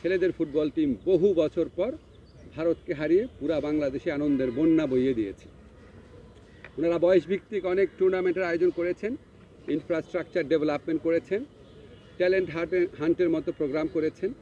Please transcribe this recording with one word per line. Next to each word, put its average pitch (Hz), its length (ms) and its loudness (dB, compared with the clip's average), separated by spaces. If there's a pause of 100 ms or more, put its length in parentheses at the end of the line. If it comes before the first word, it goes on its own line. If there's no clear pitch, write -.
ছেলেদের 180 300 0
ফুটবল 151 380 -2
টিম 147 240 0 (100)
বহু 185 300 4
বছর 156 420 0
পর 240 200 -4 (600)
ভারতকে 165 380 -2
হারিয়ে 160 320 2 (140)
পুরা 147 200 -2
বাংলাদেশে 147 520 -2
আনন্দের 143 380 0
বন্যা 156 360 2
বইয়ে 131 280 2
দিয়েছে। 101 340 -6 (1300)
ওনারা 170 200 0
বয়স 175 280 4
ভিত্তিক 190 400 -4
অনেক 180 220 2 (100)
টুর্নামেন্টের 185 460 0
আয়োজন 170 260 2
করেছেন, 180 460 -4 (520)
ইনফ্রাস্ট্রাকচার 160 800 -4
ডেভেলপমেন্ট 156 540 0
করেছেন, 170 420 0 (720)
ট্যালেন্ট 180 340 2
হান্টে-, 170 360 -2 (120)
হান্টের 165 320 2
মতো 160 220 -2
প্রোগ্রাম 156 400 -2
করেছেন। 160 380 -2 (120)